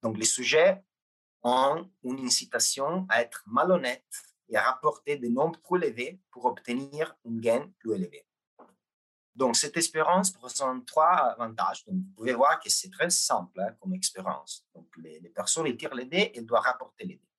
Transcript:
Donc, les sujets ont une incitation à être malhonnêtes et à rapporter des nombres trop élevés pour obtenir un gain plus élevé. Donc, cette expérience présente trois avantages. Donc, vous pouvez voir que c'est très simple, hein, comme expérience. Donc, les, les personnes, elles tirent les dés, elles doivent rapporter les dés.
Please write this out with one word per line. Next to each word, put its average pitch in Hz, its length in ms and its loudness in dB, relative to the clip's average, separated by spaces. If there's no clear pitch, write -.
Donc, 110 160 -4
les 113 80 -2
sujets 143 580 4
ont 139 480 2
une 127 240 -4
incitation 135 800 -2
à 117 140 4
être - 240 -8
malhonnêtes 135 760 0
et 110 80 -2
à 120 60 4
rapporter 147 540 0
des 120 140 -4
nombres 151 320 0
trop 180 140 0
élevés 143 440 -4
pour 123 140 -20
obtenir 139 720 -4
un 117 120 -6
gain 113 400 0
plus 110 160 -4
élevé. - 320 -8
Donc, 120 220 2
cette 147 200 -2
expérience 165 540 2
présente 127 560 -6
trois 156 460 4
avantages. 110 540 -4
Donc, 95 100 -4
vous 92 200 -4
pouvez 120 180 -2
voir 143 260 4
que - 80 -16
c'est - 220 -2
très 175 200 0
simple, 98 500 -2
hein, 110 200 -4
comme 185 140 -4
expérience. 92 800 -8
Donc, 82 120 -20
les, 78 220 -18
les 87 100 -20
personnes, - 360 -2
elles 120 100 -4
tirent 135 180 -10
les 123 100 -8
dés, 165 300 0
elles 117 120 -12
doivent 110 180 2
rapporter - 400 -4
les 92 120 -10
dés. - 220 -20